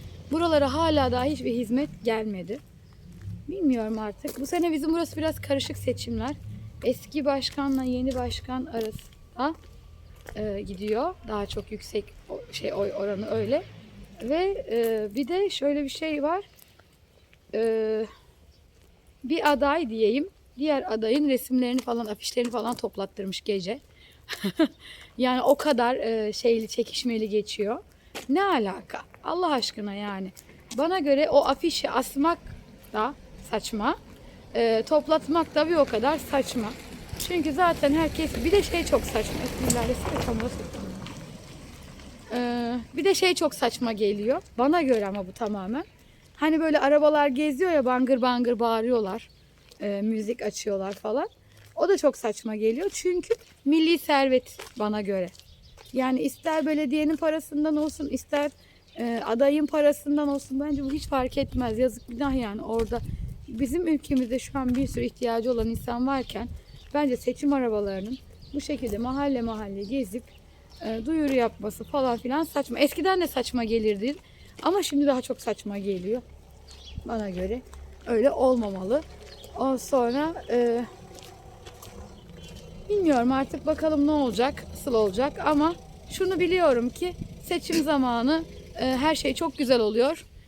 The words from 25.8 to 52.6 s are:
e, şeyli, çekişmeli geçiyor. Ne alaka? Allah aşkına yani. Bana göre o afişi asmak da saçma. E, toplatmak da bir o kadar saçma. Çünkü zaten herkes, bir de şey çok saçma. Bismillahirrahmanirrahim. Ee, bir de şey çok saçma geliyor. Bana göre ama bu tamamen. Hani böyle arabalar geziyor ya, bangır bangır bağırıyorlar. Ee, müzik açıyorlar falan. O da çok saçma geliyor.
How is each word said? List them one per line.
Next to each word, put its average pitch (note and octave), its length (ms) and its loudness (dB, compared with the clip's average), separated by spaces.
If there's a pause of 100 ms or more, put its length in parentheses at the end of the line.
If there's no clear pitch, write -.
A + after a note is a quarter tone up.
e, A3 360 -2
şeyli, A3+ 360 2
çekişmeli A3+ 600 -2
geçiyor. G#3 540 -2 (460)
Ne D#4 140 4
alaka? B3 580 0 (240)
Allah E4+ 280 0
aşkına G#3+ 420 -4
yani. G3 380 -8 (460)
Bana E4+ 200 2
göre C#4+ 320 4
o C#4 140 6
afişi - 460 0
asmak C#4 480 0 (540)
da A3+ 220 -2 (360)
saçma. A3 460 -2 (580)
E, A3+ 340 4
toplatmak D#4 640 2
da D#4 140 4
bir E4+ 60 4
o D4 100 6
kadar C4+ 340 0
saçma. B3 500 -2 (600)
Çünkü D#4+ 240 0
zaten D#4+ 420 4
herkes, D#4 500 0
bir E4+ 80 2
de G4+ 100 6
şey E4+ 220 0
çok A#3 180 2
saçma. - 400 -2
Bismillahirrahmanirrahim. A#3+ 1080 0 (1800)
Ee, A#3+ 460 -2 (160)
bir C#4+ 100 -2
de F#4+ 100 6
şey F4+ 200 4
çok D#4 200 0
saçma A#3 380 0
geliyor. G#3 500 0 (160)
Bana D4+ 240 4
göre A#3 240 4
ama G3 200 -4
bu F#3 60 -14
tamamen. G#3 520 -4 (520)
Hani D#4 240 4
böyle D#4 200 4
arabalar D4 480 6
geziyor C#4 420 0
ya, D4 140 4
bangır B3+ 380 4
bangır A#3+ 360 2
bağırıyorlar. A3+ 720 0 (520)
Ee, G3+ 220 -4
müzik A3 400 -2
açıyorlar G3+ 500 -4
falan. B3 360 -2 (480)
O F4 120 2
da F#4+ 100 6
çok C4+ 180 4
saçma A3 400 -4
geliyor. A3+ 360 0